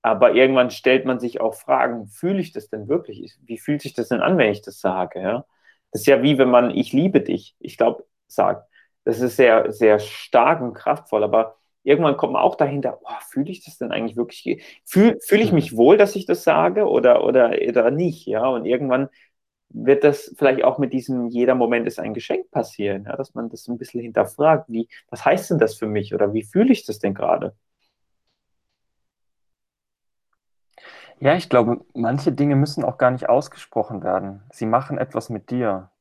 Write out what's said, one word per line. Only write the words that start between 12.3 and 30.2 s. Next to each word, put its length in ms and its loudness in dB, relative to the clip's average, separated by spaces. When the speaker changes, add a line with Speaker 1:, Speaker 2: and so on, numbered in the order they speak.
Speaker 1:
man 80 0
auch 140 2
dahinter, 460 -4
„Oh, 80 -18
fühle 220 -6
ich 140 -16
das 140 -20
denn 140 -10
eigentlich 240 -6
wirklich? 280 -8
Fühl-, 340 4
fühle 220 2
ich 100 0
Speaker 2:
Mhm. 40 2
Speaker 1:
mich 200 -2
wohl, 200 8
dass 200 4
ich 100 -8
das 180 -4
sage 440 2
oder, 360 4
oder, 280 4
oder 220 2
nicht?“ 360 -4
Ja? 220 -2
Und 180 -4
irgendwann 420 -2
wird 340 2
das 340 0
vielleicht 260 2
auch 140 2
mit 160 -2
diesem 340 -4
„Jeder 280 0
Moment 320 0
ist 120 -10
ein 140 -8
Geschenk“ 380 -8
passieren, 540 -6
ja? 100 -10
Dass 180 -12
man 160 -10
das 180 -20
ein 100 -10
bisschen 240 -10
hinterfragt, 680 0
„Wie, 180 -6
was 140 -16
heißt 260 0
denn 80 0
das 180 2
für 120 -8
mich 260 -6
oder 200 -2
wie 100 -4
fühle 280 2
ich 140 -2
das 140 -10
denn 140 -4
gerade?“ 400 -2